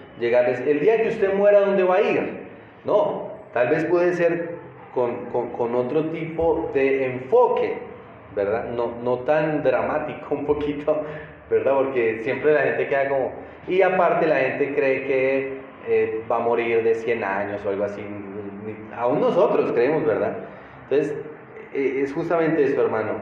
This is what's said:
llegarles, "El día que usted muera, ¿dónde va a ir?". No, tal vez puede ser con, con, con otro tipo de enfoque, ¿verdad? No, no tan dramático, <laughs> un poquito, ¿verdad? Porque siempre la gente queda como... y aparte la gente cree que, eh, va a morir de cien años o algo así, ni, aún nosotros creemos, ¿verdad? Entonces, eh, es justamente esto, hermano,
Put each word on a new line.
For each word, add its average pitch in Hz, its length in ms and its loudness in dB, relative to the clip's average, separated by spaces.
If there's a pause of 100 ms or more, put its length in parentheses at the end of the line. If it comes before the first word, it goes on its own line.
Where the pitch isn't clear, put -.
(200)
llegarles, 123 420 2
"El 147 200 2
día 220 200 4
que 214 80 2
usted 196 240 0
muera, 202 280 6
¿dónde 196 220 2
va 180 140 4
a 208 40 4
ir?". - 460 -2 (380)
No, - 440 0 (240)
tal 123 160 2
vez 160 160 2
puede 175 280 4
ser 170 420 0 (380)
con, 120 340 -2
con, 120 240 -2
con 117 240 -2
otro 147 300 0
tipo 165 680 -2
de 135 320 2
enfoque, 226 720 2 (580)
¿verdad? 104 360 0
No, 117 200 -2 (100)
no 123 180 0
tan 151 440 0
dramático, 127 640 -2
<laughs> - 80 -6
un 139 100 -6
poquito, 147 560 -2 (480)
¿verdad? 113 260 2
Porque 123 480 0
siempre 139 300 2
la 143 100 4
gente 127 240 0
queda 139 200 0
como... 131 240 -2 (360)
y 185 140 2
aparte 175 460 4
la 147 100 2
gente 131 380 0
cree 135 300 2
que, 135 560 0 (260)
eh, 110 440 0
va 117 40 2
a 117 40 0
morir 117 440 2
de 113 100 4
cien 113 300 -2
años 101 420 -4
o 101 40 0
algo 98 160 -2
así, 104 160 -8
ni, 101 720 -10 (200)
aún 123 240 0
nosotros 208 520 2
creemos, 127 340 2
¿verdad? 101 320 0 (460)
Entonces, 151 320 0 (580)
eh, 135 300 -2
es 139 100 -4
justamente 165 500 0
esto, 123 200 2
hermano, 110 380 -2